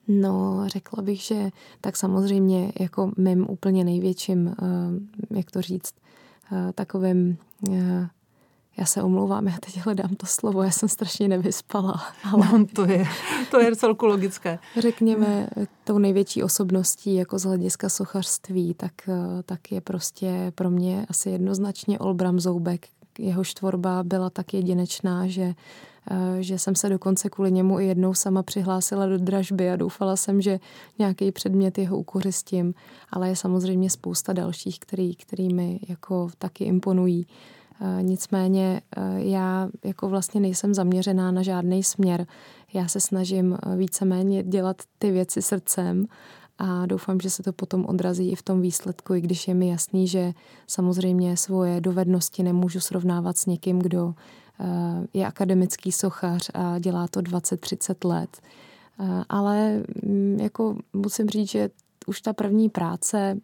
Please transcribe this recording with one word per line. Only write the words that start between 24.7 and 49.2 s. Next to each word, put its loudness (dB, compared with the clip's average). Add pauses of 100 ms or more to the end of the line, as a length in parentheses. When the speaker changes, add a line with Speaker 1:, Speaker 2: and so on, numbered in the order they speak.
Speaker 1:
že, -2 (580)
eh, -2
že -4
jsem 0
se 0
dokonce 0
kvůli 0
němu 4
i 0
jednou 2
sama 0
přihlásila -2
do 0
dražby 0
a 0
doufala -2
jsem, 2
že 0 (400)
nějaký 2
předmět 2
jeho 0
ukořistím, -2 (380)
ale -2
je 0
samozřejmě 0
spousta -4
dalších, -6
který, -4
který -4
mi -2 (100)
jako -4
taky -8
imponují. 2 (540)
Eh, -2
nicméně, 0 (160)
eh, -6 (160)
já 0 (140)
jako -4
vlastně -2
nejsem 0
zaměřená 2
na 2
žádný 0
směr. 0 (480)
Já -2
se -4
snažím, 0 (160)
eh, 0
víceméně 0
dělat 0 (220)
ty 2
věci 0
srdcem 0 (520)
a -2
doufám, -2
že -4
se -6
to -2
potom -2
odrazí 0
i -2
v -14
tom 0
výsledku, -4
i 2